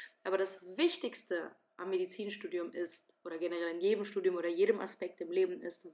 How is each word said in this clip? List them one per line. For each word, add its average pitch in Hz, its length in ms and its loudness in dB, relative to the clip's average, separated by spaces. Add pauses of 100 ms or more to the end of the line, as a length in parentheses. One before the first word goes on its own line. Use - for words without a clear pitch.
(220)
Aber 190 160 2
das 190 240 -2 (140)
Wichtigste 226 760 0 (260)
am 180 140 -6
Medizinstudium 180 840 -2
ist, - 400 -8 (120)
oder 165 140 -6
generell 170 360 0
in 170 60 -4
jedem 202 240 4
Studium 185 320 0
oder 170 120 0
jedem 196 320 4
Aspekt 185 400 -6
im 165 120 -6
Leben 180 280 2
ist, 170 340 -10